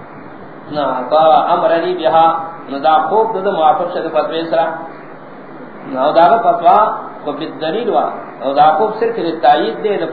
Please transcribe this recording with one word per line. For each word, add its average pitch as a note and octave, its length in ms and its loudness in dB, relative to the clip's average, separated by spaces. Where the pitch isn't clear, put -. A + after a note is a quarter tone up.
نا، C3+ 380 -4
فا D#3 440 4
امر E3 200 2
علی F3+ 240 -2
بہا، D#3+ 460 2
نا C3+ 140 -8
دا D#3 140 4
خوب G3 380 0
دا، F#3+ 40 -4
دا F#3+ 120 -2
موافق D#3+ 420 0
شد D#3+ 200 -4
فتوی D#3 300 -2
سرا، D#3+ 220 0
نا C3+ 280 0
دا F3 220 6
فتوی G3 400 4
کو D3 80 -6
بالدلیل D#3+ 580 -6
وا، D3 200 0
او C3+ 120 -4
دا D3+ 240 6
خوب G#3+ 120 2
صرف A3+ 160 0
تائید D#3 420 2
دے، G3+ 140 0
دا E3+ 160 -4